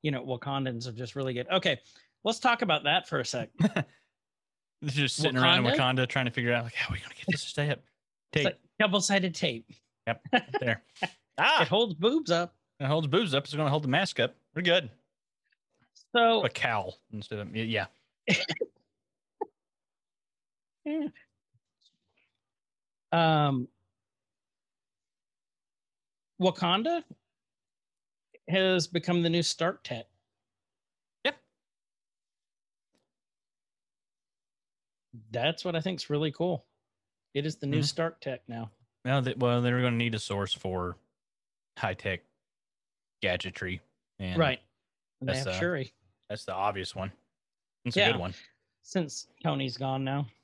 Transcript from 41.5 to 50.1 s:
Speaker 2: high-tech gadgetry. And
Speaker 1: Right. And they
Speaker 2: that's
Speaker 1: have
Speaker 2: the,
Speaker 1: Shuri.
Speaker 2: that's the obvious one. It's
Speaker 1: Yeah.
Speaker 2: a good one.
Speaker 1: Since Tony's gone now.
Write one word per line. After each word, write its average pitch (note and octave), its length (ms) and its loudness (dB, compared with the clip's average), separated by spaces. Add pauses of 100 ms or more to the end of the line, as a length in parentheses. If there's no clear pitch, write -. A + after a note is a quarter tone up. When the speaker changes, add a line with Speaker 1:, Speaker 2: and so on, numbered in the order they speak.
Speaker 2:
high-tech F#2+ 440 -4 (1000)
gadgetry. F#2 600 -4 (380)
And F#2 180 -4
Speaker 1:
Right. C#3+ 220 2 (640)
And C3 80 -4
they C#3 40 0
Speaker 2:
that's C3 120 -2
Speaker 1:
have F#2 100 -2
Speaker 2:
the, F#2 40 -4
Speaker 1:
Shuri. E3 340 -4 (360)
Speaker 2:
that's G#2+ 160 -8
the F#2+ 80 -6
obvious G2 420 -4
one. F#2+ 160 -6 (720)
It's A#2+ 100 -4
Speaker 1:
Yeah. F#3+ 140 4
Speaker 2:
a - 40 2
good - 60 -2
one. F#2 140 -4 (500)
Speaker 1:
Since - 440 -6 (160)
Tony's C#3 340 -2
gone C3+ 260 -4
now. C3+ 240 -2 (160)